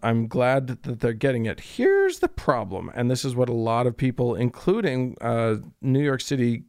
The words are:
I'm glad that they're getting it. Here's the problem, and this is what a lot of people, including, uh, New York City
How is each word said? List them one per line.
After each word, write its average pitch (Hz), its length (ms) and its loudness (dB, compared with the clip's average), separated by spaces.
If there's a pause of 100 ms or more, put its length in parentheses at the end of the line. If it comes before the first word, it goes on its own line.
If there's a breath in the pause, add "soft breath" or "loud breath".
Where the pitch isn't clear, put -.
I'm 113 260 2
glad 127 400 2
that 123 320 -8
they're 117 120 2
getting 117 340 0
it. 104 140 -4
Here's 381 600 2
the - 80 2
problem, 95 680 -2
and 120 160 0
this 127 140 -2
is 131 100 -2
what 123 140 2
a 120 60 -2
lot 117 320 0
of 120 100 0
people, 123 380 0
including, 127 840 0
uh, 117 360 0 (260)
New 131 200 2
York 135 180 0
City 120 480 0